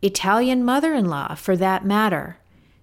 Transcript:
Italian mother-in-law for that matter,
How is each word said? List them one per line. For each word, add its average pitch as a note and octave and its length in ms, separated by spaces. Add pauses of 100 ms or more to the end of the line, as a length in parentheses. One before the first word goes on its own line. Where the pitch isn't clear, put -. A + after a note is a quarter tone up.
Italian A3+ 600
mother-in-law A#3+ 680
for F#3 240
that F#3+ 260
matter, F#3+ 540 (460)